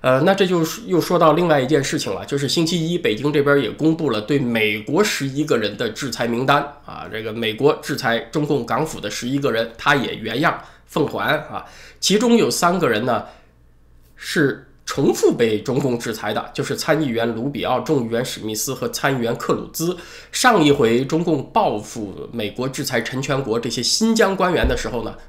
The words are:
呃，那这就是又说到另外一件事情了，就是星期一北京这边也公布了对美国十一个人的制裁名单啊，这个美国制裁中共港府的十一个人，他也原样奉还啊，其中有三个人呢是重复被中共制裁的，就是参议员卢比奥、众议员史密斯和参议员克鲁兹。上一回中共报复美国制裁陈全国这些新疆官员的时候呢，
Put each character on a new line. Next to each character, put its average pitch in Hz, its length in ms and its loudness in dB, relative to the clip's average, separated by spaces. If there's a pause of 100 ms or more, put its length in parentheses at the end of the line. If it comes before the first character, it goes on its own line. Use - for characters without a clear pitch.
呃， 131 180 4
那 190 160 4
这 196 100 2
就 175 180 2
是 - 220 -6
又 180 160 2
说 175 160 0
到 160 160 6
另 175 140 2
外 151 120 4
一 127 60 2
件 139 180 2
事 151 140 -2
情 117 160 -4
了， 92 120 -6
就 143 120 -4
是 139 100 -2
星 170 160 2
期 160 240 0
一 175 80 -2
北 110 200 0
京 143 180 -2
这 147 80 4
边 143 180 4
也 123 120 -2
公 160 260 2
布 151 140 0
了 107 100 0
对 143 160 0
美 110 440 2
国 151 220 2
十 175 220 -2
一 135 180 -4
个 139 140 2
人 104 180 -2
的 117 140 -4
制 120 220 -8
裁 120 160 -2
名 120 180 0
单 143 160 4 (240)
啊， 76 260 -12
这 110 120 -8
个 110 100 -6
美 110 220 -2
国 135 260 4
制 143 140 -6
裁 117 240 0
中 147 260 -4
共 143 180 0
港 117 220 -2
府 120 140 -10
的 107 100 -6
十 120 180 -6
一 139 120 0
个 135 120 0
人， 113 280 -2
他 147 160 2
也 117 200 -2
原 113 260 -6
样 156 200 0 (240)
奉 151 220 0
还 110 280 0 (140)
啊， - 160 -10 (340)
其 196 200 2
中 233 180 6
有 139 140 4
三 175 260 2
个 165 100 2
人 110 160 2
呢 120 220 0 (920)
是 - 520 -2 (180)
重 - 260 2
复 370 220 4
被 110 260 2
中 127 200 -2
共 127 180 0
制 117 160 -6
裁 107 180 -6
的， - 220 -4
就 135 100 -4
是 139 120 -4
参 156 260 0
议 147 60 0
员 113 260 0
卢 117 160 -4
比 110 160 -6
奥、 120 140 2
众 127 240 2
议 113 40 -4
员 117 160 -2
史 - 180 -8
密 107 120 -6
斯 107 180 -4
和 120 180 -4
参 139 260 -2
议 127 40 -2
员 117 160 -2
克 - 180 -2
鲁 117 200 -4
兹。 170 240 -4 (340)
上 220 320 4
一 147 80 6
回 120 320 4
中 160 200 0
共 160 220 0
报 156 340 0
复 98 520 -10
美 107 200 -4
国 131 180 -4
制 139 160 -6
裁 120 160 0
陈 127 180 -6
全 135 240 -2
国 110 160 -2
这 123 80 -4
些 120 140 -4
新 220 340 2
疆 196 200 4
官 180 180 2
员 120 140 2
的 120 100 0
时 - 120 -4
候 113 140 -4
呢， 101 120 -8 (140)